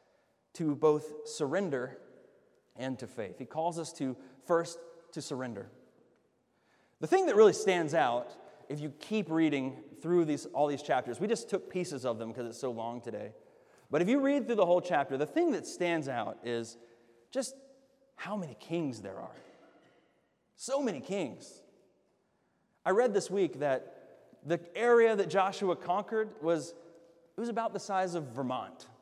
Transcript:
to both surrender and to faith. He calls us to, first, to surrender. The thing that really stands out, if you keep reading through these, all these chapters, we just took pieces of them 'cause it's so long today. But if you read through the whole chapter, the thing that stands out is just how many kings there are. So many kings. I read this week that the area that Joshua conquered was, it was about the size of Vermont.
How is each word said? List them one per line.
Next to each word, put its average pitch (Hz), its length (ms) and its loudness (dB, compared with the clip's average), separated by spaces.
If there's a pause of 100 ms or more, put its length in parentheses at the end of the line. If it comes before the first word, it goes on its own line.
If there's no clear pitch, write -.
(540)
to 156 200 -2
both 151 540 2
surrender 139 720 -4 (760)
and 127 220 -6
to - 80 -12
faith. 101 320 -10
He 131 80 -12
calls 160 320 -6
us 160 160 -8
to, 131 240 -6 (300)
first, 170 320 0 (320)
to 156 100 -10
surrender. 123 480 -8 (1300)
The 156 60 -4
thing 370 220 4
that 247 80 2
really 208 180 10
stands 175 400 0
out, 123 420 2 (320)
if 147 120 -6
you 147 200 -8
keep 208 300 -2
reading 143 540 2 (180)
through 170 240 4
these, 147 220 -2
all 147 180 2
these 143 160 -2
chapters, 123 380 -2
we 185 80 -2
just 220 200 -2
took - 220 -4
pieces 147 380 -4
of 113 100 -2
them 113 160 -8
'cause 123 140 -6
it's 113 100 -12
so 127 140 -4
long 117 300 -6
today. 104 320 -8 (580)
But 151 100 4
if 180 80 4
you 277 100 6
read 269 280 4
through 233 80 2
the 202 100 8
whole 175 160 6
chapter, 147 340 0
the 143 120 0
thing 339 240 2
that 180 160 -4
stands 165 420 -2
out 113 340 -4
is 117 320 -4 (540)
just - 240 -4 (640)
how 196 200 -8
many 165 200 -8
kings 143 480 -4
there 98 160 -10
are. - 160 -14 (1200)
So 269 240 -4
many 190 200 -2
kings. 165 600 -8 (1200)
I 170 60 2
read 220 220 4
this 196 160 0
week 175 300 0
that 139 320 -2 (540)
the 165 140 0 (140)
area 233 420 6
that 196 120 2
Joshua 190 480 2
conquered 208 680 -4
was, 160 300 0 (640)
it - 40 -10
was 233 100 -4
about 226 240 -4
the 196 60 -6
size 185 360 -2
of 156 120 -4
Vermont. 120 600 -6 (140)